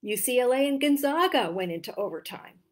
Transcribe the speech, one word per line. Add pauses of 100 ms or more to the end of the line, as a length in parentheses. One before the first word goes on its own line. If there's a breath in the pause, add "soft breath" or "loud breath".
U
C
L
A
and
Gonzaga
went
into
overtime. (120)